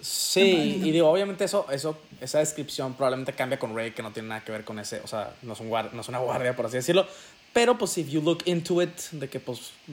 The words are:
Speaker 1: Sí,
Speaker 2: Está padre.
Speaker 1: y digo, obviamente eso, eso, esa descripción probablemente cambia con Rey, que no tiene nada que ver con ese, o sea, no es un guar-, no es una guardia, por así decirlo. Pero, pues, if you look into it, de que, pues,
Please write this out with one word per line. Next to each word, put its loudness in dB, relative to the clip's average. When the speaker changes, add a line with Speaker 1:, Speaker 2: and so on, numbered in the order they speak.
Speaker 1:
Sí, 0
Speaker 2:
Está 6
padre. 2
Speaker 1:
y 4
digo, 6
obviamente 2
eso, 0
eso, -4
esa -2
descripción -2
probablemente 0
cambia -2
con -4
Rey, -4
que -8
no -8
tiene -8
nada -8
que -10
ver -6
con -10
ese, -8
o -14
sea, -6
no -10
es -12
un -8
guar-, 0
no -10
es -10
una -4
guardia, 0
por -2
así -4
decirlo. 4
Pero, 6
pues, -2
if -2
you 0
look 2
into 2
it, -2
de -8
que, -8
pues, -10